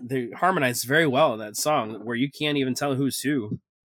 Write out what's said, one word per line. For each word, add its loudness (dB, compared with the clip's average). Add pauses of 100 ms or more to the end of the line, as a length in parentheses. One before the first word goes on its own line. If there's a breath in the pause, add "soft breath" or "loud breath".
they -4
harmonized 0
very 4
well 4
in -6
that -8
song -2
where -4
you 0
can't -2
even 0
tell -2
who's 0
who. -2 (260)